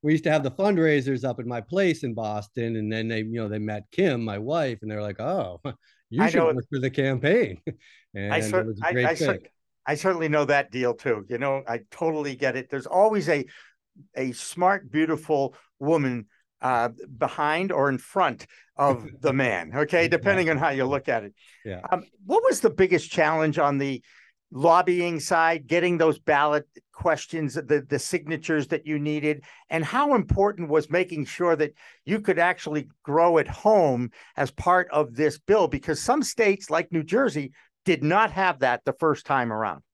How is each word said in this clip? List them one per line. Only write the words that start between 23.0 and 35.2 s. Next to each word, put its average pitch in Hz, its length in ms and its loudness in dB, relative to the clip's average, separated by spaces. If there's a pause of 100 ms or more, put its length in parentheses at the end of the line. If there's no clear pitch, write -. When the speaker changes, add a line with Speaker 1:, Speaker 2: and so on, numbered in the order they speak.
Speaker 2:
challenge 156 480 0
on 143 200 2
the 135 220 -4 (520)
lobbying 175 680 2
side, 165 480 0
getting 175 300 2
those 160 220 4
ballot 147 460 2 (280)
questions, 151 640 -2
the, 151 340 0
the 147 80 -2
signatures 151 680 -4
that 156 180 -4
you 151 140 -4
needed, 151 440 -2 (280)
and 165 120 -2
how 277 300 0
important 196 560 0
was 151 220 2
making 170 340 -2
sure 170 300 0
that 147 180 -2 (320)
you 202 160 -2
could 196 160 0
actually 165 500 -2 (140)
grow 165 380 4
at - 80 0
home 143 640 2 (260)
as 139 140 -2
part 180 400 2
of 143 240 0
this 151 240 0